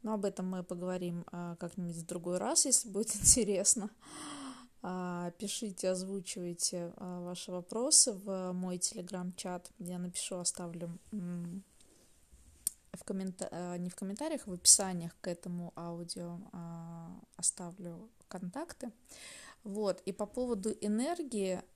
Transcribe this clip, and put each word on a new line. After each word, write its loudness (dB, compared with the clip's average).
Но -2
об 0
этом 0
мы -2
поговорим, -2
а, -4
как-нибудь -4
в -6
другой -2
раз, 6
если 4
будет 0
<laughs> -
интересно. 6
А, -2
пишите, 0
озвучивайте, 0
а, -6
ваши -6
вопросы 6
в -2
мой 0
Telegram-чат. -4
Я -6
напишу, -4
оставлю, -4
м, -4
в -10
коммента-, -4
а, -4
не -2
в -10
комментариях, -4
а -8
в -4
описаниях 6
к -6
этому -4
аудио, -6
а, -10
оставлю -2
контакты. -8
Вот. 0
И -2
по -2
поводу 0
энергии 2